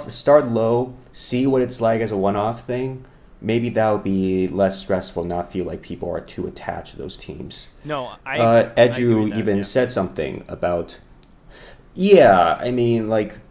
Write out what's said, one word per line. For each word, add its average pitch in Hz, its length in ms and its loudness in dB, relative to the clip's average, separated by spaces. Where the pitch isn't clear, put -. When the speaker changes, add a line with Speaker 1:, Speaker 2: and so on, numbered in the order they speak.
Speaker 1:
start 143 380 2
low, 117 460 0
see 127 340 -2
what 131 140 2
it's 120 220 -4
like 113 180 2
as 110 100 -2
a 104 60 -4
one-off 101 500 -2
thing. 127 380 -6
Maybe 117 280 0
that 110 220 0
would 101 120 0
be 95 460 0
less 95 320 0
stressful, 90 440 -4
not 87 280 -6
feel 90 140 -4
like 80 160 -10
people 87 280 -10
are 82 100 -6
too - 260 -10
attached 85 460 -10
to - 60 -18
those 90 200 -12
teams. - 500 -14
Speaker 2:
No, 135 280 -8
I 135 140 -6
Speaker 1:
Uh, 117 180 4
Speaker 2:
agree. - 260 4
I 120 40 8
agree 120 180 0
Speaker 1:
Edu 113 180 4
Speaker 2:
with 107 100 -2
that, 110 60 -6
Speaker 1:
even 101 200 0
Speaker 2:
yeah. 101 40 -2
Speaker 1:
said 120 300 -2
something 82 560 -4
about, 87 500 -4
yeah, 113 680 6
I 123 120 -4
mean, 117 360 0
like, 107 300 -2